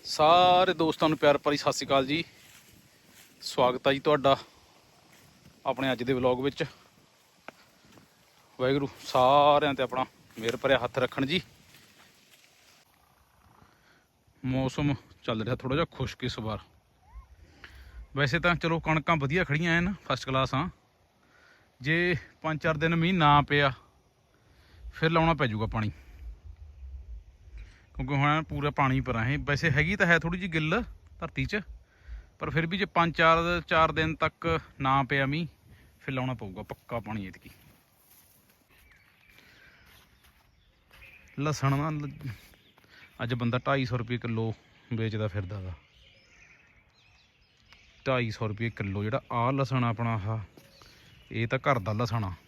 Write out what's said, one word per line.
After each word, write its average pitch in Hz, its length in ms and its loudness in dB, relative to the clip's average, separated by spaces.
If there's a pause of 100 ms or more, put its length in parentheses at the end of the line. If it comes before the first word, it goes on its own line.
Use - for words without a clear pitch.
ਸਾਰੇ 180 640 6
ਦੋਸਤਾਂ 160 340 0
ਨੂੰ 156 100 0
ਪਿਆਰ 143 200 4
ਭਰੀ 147 180 -2
ਸਤਿ 143 160 0
ਸ਼੍ਰੀ 139 140 -6
ਅਕਾਲ 139 200 2
ਜੀ। 156 160 -2 (1200)
ਸਵਾਗਤ 127 460 0
ਹੈ 139 40 4
ਜੀ 139 80 0
ਤੁਹਾਡਾ 139 360 4 (1300)
ਆਪਣੇ 135 260 -2
ਅੱਜ 120 100 -4
ਦੇ 123 100 -2
ਵਲੌਗ 127 280 2
ਵਿੱਚ। 139 240 -2 (1900)
ਵਾਹਿਗੁਰੂ 139 300 0 (140)
ਸਾਰਿਆਂ 143 720 6
ਤੇ 131 80 -2
ਆਪਣਾ 127 220 -2 (320)
ਮਿਹਰ 113 200 -2
ਭਰਿਆ 135 280 2
ਹੱਥ 123 140 -4
ਰੱਖਣ 131 280 -2
ਜੀ। 180 140 -2 (3000)
ਮੌਸਮ 131 520 0 (280)
ਚੱਲ 110 200 -4
ਰਿਹਾ 120 140 -2
ਥੋੜ੍ਹਾ 131 200 -4
ਜਿਹਾ 165 140 0
ਖੁਸ਼ਕ - 340 -8
ਇਸ 123 140 -6
ਵਾਰ। 110 200 -6 (1600)
ਵੈਸੇ 139 220 2
ਤਾਂ 170 180 2
ਚਲੋ 165 240 -2
ਕਣਕਾਂ 160 380 0
ਵਧੀਆ 147 260 0
ਖੜੀਆਂ 165 340 0
ਐਨ 185 160 -2 (100)
ਫਸਟ - 220 -6
ਕਲਾਸ 131 280 -2
ਆ। 156 140 -2 (1120)
ਜੇ 165 360 2 (260)
ਪੰਜ 156 200 -2
ਚਾਰ 165 140 2
ਦਿਨ 165 200 2
ਮੀਂਹ 170 180 2
ਨਾ 147 300 8
ਪਿਆ 143 280 4 (1200)
ਫਿਰ 160 180 0
ਲਾਉਣਾ 165 240 4
ਪੈ 139 120 0
ਜਾਊਗਾ 107 220 -2
ਪਾਣੀ, 107 220 -2 (2000)
ਕਿਉਂਕਿ 135 180 -4
ਹੁਣ 147 300 2
ਪੂਰਾ 147 280 -4
ਪਾਣੀ 135 280 2
ਭਰਾ 117 240 -2
ਹੈ। 139 120 0 (100)
ਵੈਸੇ 143 240 0
ਹੈਗੀ 151 260 0
ਤਾਂ 196 100 2
ਹੈ 170 120 6
ਥੋੜ੍ਹੀ 170 200 -4
ਜਿਹੀ 180 140 -8
ਗਿੱਲ 160 300 0 (380)
ਧਰਤੀ 139 240 -6
'ਚ, 202 160 -4 (800)
ਪਰ 151 120 -6
ਫਿਰ 143 160 0
ਵੀ 185 120 -4
ਜੇ 196 80 0
ਪੰਜ 170 300 2
ਚਾਰ, 165 220 6 (300)
ਚਾਰ 160 240 4
ਦਿਨ 160 240 0
ਤੱਕ 160 300 -4 (340)
ਨਾ 135 240 2
ਪਿਆ 139 220 0
ਮੀਂਹ 156 200 -4 (540)
ਫਿਰ 139 140 -10
ਲਾਉਣਾ 127 200 -4
ਪਊਗਾ 101 300 -12
ਪੱਕਾ - 360 -10
ਪਾਣੀ 104 260 -8
ਐਤਕੀ। - 240 -18 (4000)
ਲਸਣ 139 360 -2
ਨਾ 151 140 -2
ਲ-, 147 400 -8 (920)
ਅੱਜ 117 120 -4
ਬੰਦਾ 120 320 -2
ਢਾਈ 139 180 0
ਸੌ 123 140 -4
ਰੁਪਏ 117 200 -4
ਕਿਲੋ 113 340 -2 (380)
ਵੇਚਦਾ 110 380 -2
ਫਿਰਦਾ 95 340 -8
ਗਾ। 92 120 -10 (2250)
ਢਾਈ 123 240 0
ਸੌ 107 180 -6
ਰੁਪਏ 113 240 -4
ਕਿਲੋ 101 320 -4
ਜਿਹੜਾ 110 180 -2 (100)
ਆਹ 120 200 0
ਲਸਣ 131 320 0
ਆਪਣਾ 117 420 -2
ਆਹ, 110 120 -4 (920)
ਇਹ 113 180 -2
ਤਾਂ 131 120 -2
ਘਰ 139 180 0
ਦਾ 104 160 -4
ਲਸਣ 113 300 -2
ਆ। 92 80 -6 (160)